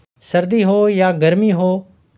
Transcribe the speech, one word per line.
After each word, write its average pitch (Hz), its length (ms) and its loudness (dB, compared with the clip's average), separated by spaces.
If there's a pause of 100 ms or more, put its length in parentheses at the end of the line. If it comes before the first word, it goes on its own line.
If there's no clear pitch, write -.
(240)
सर्दी 180 380 -2
हो 202 280 2
या 185 240 0
गर्मी 170 380 0
हो, 185 360 -2 (300)